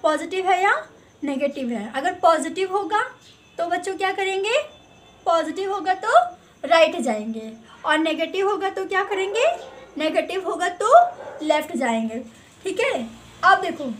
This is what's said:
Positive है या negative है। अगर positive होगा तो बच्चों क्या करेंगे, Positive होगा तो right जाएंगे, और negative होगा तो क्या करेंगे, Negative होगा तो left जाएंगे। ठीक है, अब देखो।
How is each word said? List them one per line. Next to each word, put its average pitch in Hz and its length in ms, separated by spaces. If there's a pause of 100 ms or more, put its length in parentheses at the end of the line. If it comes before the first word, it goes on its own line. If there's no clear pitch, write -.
Positive 359 460
है 370 120
या 415 120 (480)
negative 277 480
है। 220 220
अगर 311 280
positive 339 520
होगा 415 300 (560)
तो 339 100
बच्चों 359 280
क्या 381 160
करेंगे, 392 460 (680)
Positive 330 460
होगा 381 240
तो 453 220 (460)
right 247 340
जाएंगे, 220 540 (320)
और 311 140
negative 330 520
होगा 392 200
तो 381 160
क्या 381 180
करेंगे, 403 420 (520)
Negative 330 500
होगा 359 260
तो 415 140 (560)
left 302 320
जाएंगे। 226 420 (460)
ठीक 381 160
है, 330 280 (340)
अब 370 180
देखो। 330 240 (160)